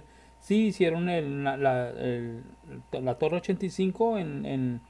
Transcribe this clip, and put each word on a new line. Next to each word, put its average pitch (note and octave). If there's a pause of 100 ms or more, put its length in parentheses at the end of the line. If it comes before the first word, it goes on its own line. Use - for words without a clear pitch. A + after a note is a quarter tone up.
(400)
sí A3
hicieron F3
el, C#3+
la, C3+
la, B2+
el, A#2+ (480)
la B2+
Torre D#3
ochenta F#3
y F#3
cinco G#3
en, C#3+
en, C3